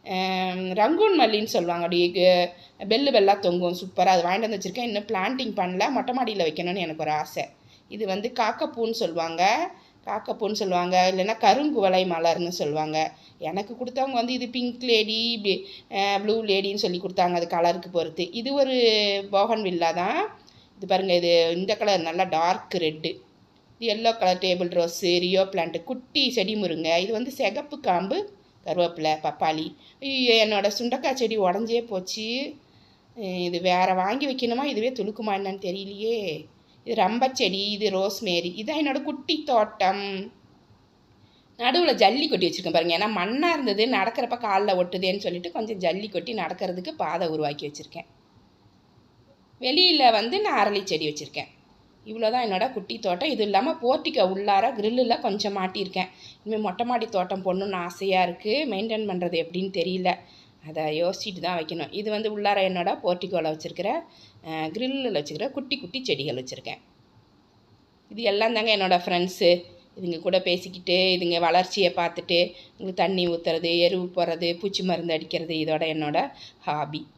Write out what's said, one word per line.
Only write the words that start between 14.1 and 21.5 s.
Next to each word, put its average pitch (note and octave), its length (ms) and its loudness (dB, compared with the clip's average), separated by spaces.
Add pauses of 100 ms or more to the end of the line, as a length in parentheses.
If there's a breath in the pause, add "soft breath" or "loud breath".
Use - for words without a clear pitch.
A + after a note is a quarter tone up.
வந்து B3 200 0
இது B3 160 -4
பிங்க் B3 340 -4
லேடி, A3+ 600 2
பி-, G3+ 180 2 (300 loud breath)
அஹ், G3+ 300 0
ப்ளூ G#3+ 220 0
லேடின்னு G3+ 420 0
சொல்லி F3+ 140 -2
கொடுத்தாங்க, F3+ 340 0
அது E3+ 140 0
கலருக்கு F3 440 0
பொறுத்து. E3+ 420 -4
இது A#3 220 -4
ஒரு C4 220 2 (540)
போகன்வில்லா G3 640 2
தான். G3+ 260 -2 (520 loud breath)
இது G3 140 -14
பாருங்க, F#3 280 2
இது F3 180 4 (220)